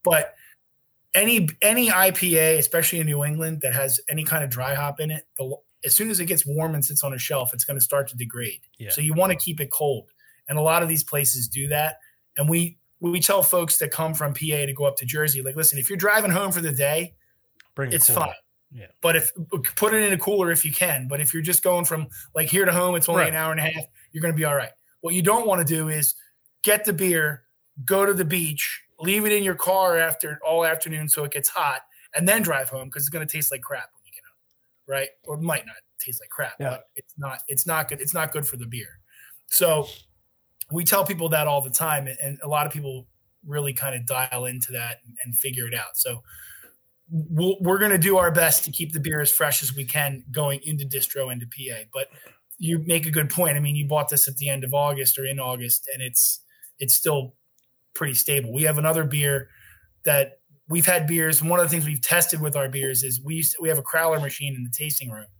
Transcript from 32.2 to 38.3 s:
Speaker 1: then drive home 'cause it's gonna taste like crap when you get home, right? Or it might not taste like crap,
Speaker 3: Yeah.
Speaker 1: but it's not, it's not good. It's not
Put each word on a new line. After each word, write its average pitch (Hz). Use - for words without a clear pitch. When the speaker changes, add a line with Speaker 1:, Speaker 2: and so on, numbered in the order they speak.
Speaker 1:
then 214
drive 139
home 131
'cause 143
it's 147
gonna 156
taste 147
like 127
crap 131
when -
you -
get -
home, -
right? 139
Or 147
it 156
might 160
not -
taste -
like -
crap, -
Speaker 3:
Yeah. 139
Speaker 1:
but -
it's -
not, 135
it's 139
not 156
good. 151
It's 151
not 160